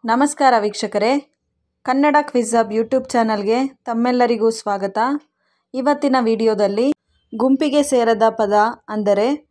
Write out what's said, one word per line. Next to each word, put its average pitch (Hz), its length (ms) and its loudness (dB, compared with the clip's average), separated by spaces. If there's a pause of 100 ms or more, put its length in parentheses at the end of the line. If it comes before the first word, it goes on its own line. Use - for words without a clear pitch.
ನಮಸ್ಕಾರ 262 520 2
ವೀಕ್ಷಕರೇ, 208 580 -2 (680)
ಕನ್ನಡ 277 380 2
ಕ್ವಿಜ್ 233 340 -2
ಹಬ್ 220 180 0
YouTube 226 320 -2
ಚಾನಲ್‌ಗೆ 226 640 -2
ತಮ್ಮೆಲ್ಲರಿಗೂ 240 840 0
ಸ್ವಾಗತ. 202 480 -6 (760)
ಇವತ್ತಿನ 277 460 0
ವಿಡಿಯೋದಲ್ಲಿ 220 720 0 (440)
ಗುಂಪಿಗೆ 269 480 2
ಸೇರದ 233 460 2
ಪದ 214 240 -2 (360)
ಅಂದರೆ 208 380 0 (240)